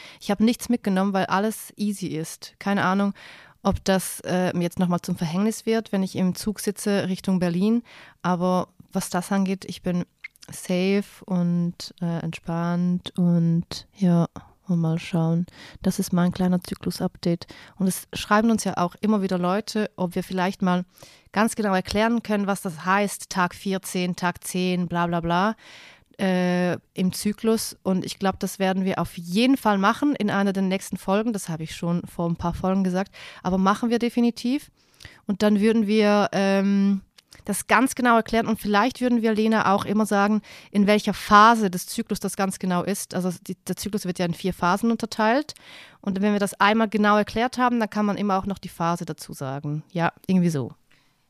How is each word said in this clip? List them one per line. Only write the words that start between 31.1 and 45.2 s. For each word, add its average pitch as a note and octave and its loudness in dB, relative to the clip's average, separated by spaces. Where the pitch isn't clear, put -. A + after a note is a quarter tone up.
Das G3 -8
habe D#3+ -6
ich - -10
schon F3 -2
vor E3+ -4
ein E3+ 0
paar E3+ -4
Folgen F#3+ 0
gesagt. F#3 -2
Aber F#3 0
machen G3+ 2
wir A#3 2
definitiv. A#3+ 0
Und G#3 0
dann G#3+ 4
würden A3 4
wir, G#3 4
ähm, G3 2
das - -6
ganz A#3 4
genau A#3+ 4
erklären. A3+ 0
Und A3 -2
vielleicht G#3 0
würden A#3+ 2
wir, A3 2
Lena, A3 2
auch G3+ 0
immer G#3+ 2
sagen, G3+ 2
in G3+ 2
welcher G#3 2
Phase G#3+ 6
des F3 -6
Zyklus - -6
das - -6
ganz G3 -2
genau F3+ 0
ist. - -6
Also F3+ -2
die, F#3 -8
der - -8
Zyklus G3+ -6
wird F3+ -4
ja F3+ 2
in E3+ -2
vier F3+ -4
Phasen G3 0
unterteilt. A3+ 0